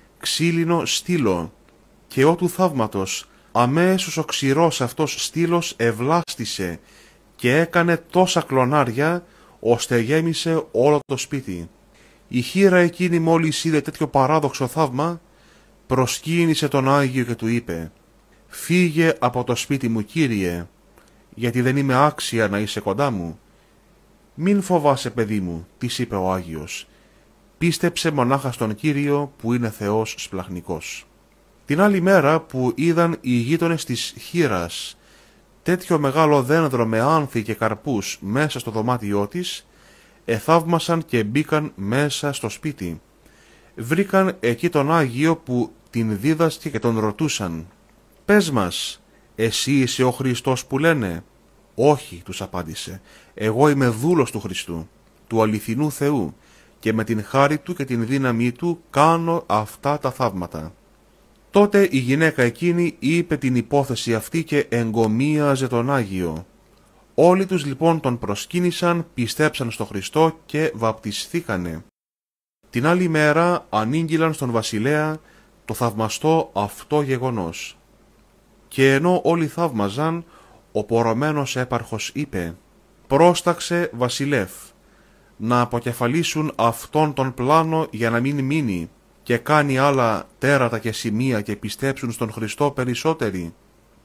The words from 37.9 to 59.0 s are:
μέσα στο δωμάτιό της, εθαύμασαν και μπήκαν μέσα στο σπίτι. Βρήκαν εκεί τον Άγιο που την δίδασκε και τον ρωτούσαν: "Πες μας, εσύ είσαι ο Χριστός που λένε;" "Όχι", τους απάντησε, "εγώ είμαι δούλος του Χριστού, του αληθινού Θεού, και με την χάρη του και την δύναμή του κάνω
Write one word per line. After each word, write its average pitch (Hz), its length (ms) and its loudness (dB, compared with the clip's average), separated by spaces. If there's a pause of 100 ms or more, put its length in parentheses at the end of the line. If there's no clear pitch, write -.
μέσα 127 380 -2
στο 120 120 -8
δωμάτιό 107 560 -2
της, - 400 -8 (580)
εθαύμασαν 165 800 2
και 117 180 0
μπήκαν 151 520 -2
μέσα 135 580 -2
στο 117 160 -6
σπίτι. 98 520 -8 (760)
Βρήκαν 190 640 0
εκεί 120 300 0
τον 151 240 2
Άγιο 156 420 2
που 123 360 -2 (180)
την 110 300 -2
δίδασκε 156 500 0
και 117 100 -4
τον 113 200 0
ρωτούσαν: 92 680 -2 (580)
"Πες 196 260 4
μας, - 500 -2 (340)
εσύ 113 360 -2
είσαι 131 320 2
ο 127 80 4
Χριστός 127 540 -2
που 135 120 -2
λένε;" 131 460 0 (520)
"Όχι", 123 500 2
τους - 160 -10
απάντησε, 90 600 -10 (320)
"εγώ 110 360 2
είμαι 139 180 2
δούλος 131 440 2
του 110 80 -6
Χριστού, 85 480 -8 (400)
του 110 140 0
αληθινού 110 500 -2
Θεού, 135 440 -2 (440)
και 110 140 -2
με 110 100 0
την 107 200 -2
χάρη 143 340 2
του 175 180 -10
και 143 100 -6
την 117 200 -2
δύναμή 123 460 0
του 170 380 -4
κάνω 165 560 2